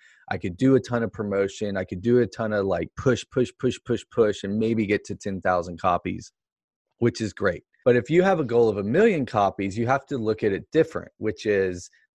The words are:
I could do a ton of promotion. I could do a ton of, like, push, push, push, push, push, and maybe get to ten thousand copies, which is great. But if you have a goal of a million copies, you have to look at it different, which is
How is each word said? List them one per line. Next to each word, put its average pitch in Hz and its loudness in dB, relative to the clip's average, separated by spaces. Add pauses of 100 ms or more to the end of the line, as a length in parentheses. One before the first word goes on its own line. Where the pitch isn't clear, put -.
(300)
I 95 -4
could 87 -6
do 131 4
a 127 6
ton 120 -4
of 104 -4
promotion. 98 -4
I 92 -2
could 92 -10
do 120 4
a 120 2
ton 110 -6
of, 101 0
like, 90 -2
push, 123 0
push, 127 -2
push, 123 -2
push, 117 -4
push, 107 0
and 101 -4
maybe 110 0
get 101 -2
to 101 -10
ten 95 -8
thousand 87 -2
copies, 90 -2 (680)
which 120 0
is 110 -6
great. 90 -2 (220)
But 123 6
if 117 0
you 170 4
have 185 2
a - 0
goal 117 4
of 101 0
a 101 -2
million 160 2
copies, 98 0
you 117 -2
have 135 0
to 143 -6
look 110 -2
at 104 4
it 92 -4
different, 156 0
which 107 -6
is 95 0 (260)